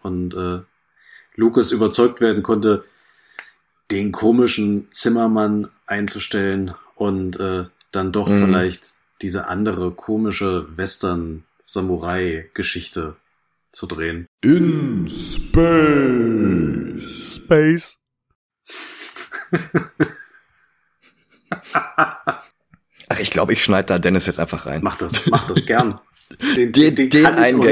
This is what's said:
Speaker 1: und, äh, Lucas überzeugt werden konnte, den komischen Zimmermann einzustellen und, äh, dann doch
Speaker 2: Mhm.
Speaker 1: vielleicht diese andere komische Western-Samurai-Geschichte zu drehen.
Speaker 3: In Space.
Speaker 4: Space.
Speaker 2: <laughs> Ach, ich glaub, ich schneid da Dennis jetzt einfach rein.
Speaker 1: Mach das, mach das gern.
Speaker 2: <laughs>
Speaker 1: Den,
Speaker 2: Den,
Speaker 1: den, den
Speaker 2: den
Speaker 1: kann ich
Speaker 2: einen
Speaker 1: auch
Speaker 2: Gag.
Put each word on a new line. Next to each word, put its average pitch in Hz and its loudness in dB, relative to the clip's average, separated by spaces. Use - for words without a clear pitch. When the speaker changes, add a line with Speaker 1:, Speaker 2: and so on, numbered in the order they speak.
Speaker 1:
und, 90 -6
äh, 90 -4
Lucas 113 4
überzeugt 117 2
werden 107 2
konnte, 107 2
den 101 -2
komischen 107 2
Zimmermann 110 2
einzustellen 98 -4
und, 95 -4
äh, 92 -4
dann 95 -2
doch 101 -2
Speaker 2:
Mhm. 101 4
Speaker 1:
vielleicht 92 0
diese 92 -6
andere 92 -2
komische 98 -4
Western-Samurai-Geschichte 87 -6
zu - -12
drehen. 82 -8
Speaker 3:
In 139 2
Space. 120 0
Speaker 4:
Space. 160 2
Speaker 2:
<laughs> 165 -2
Ach, - -2
ich 101 -2
glaub, 85 0
ich 110 0
schneid 98 2
da 90 2
Dennis 90 2
jetzt 87 -4
einfach - -4
rein. 73 -6
Speaker 1:
Mach 98 -2
das, - -4
mach - 2
das - 0
gern. 117 0
Speaker 2:
<laughs> - -20
Speaker 1:
Den, 123 2
Speaker 2:
Den, 143 6
Speaker 1:
den, - -
den 131 0
Speaker 2:
den 147 6
Speaker 1:
kann 165 6
ich 170 -2
Speaker 2:
einen 127 4
Speaker 1:
auch - 4
Speaker 2:
Gag. 110 6